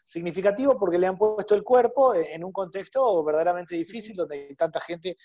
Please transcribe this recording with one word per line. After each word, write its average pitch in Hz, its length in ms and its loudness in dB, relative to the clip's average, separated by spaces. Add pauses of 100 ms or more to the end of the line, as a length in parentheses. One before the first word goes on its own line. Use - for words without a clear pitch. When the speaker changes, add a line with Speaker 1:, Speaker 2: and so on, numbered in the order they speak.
Speaker 1:
significativo 196 720 0
porque 180 220 0
le 180 80 4
han 190 100 -2
puesto 208 380 2
el 202 80 0
cuerpo 247 500 4
en 165 300 -2
un 185 80 -10
contexto 190 720 -2
verdaderamente 170 540 -2
difícil, 208 380 -8
Speaker 2:
Ujú. 185 80 -6
Speaker 1:
donde 143 260 -8
hay 143 80 -20
tanta 165 240 -2
gente 170 440 -10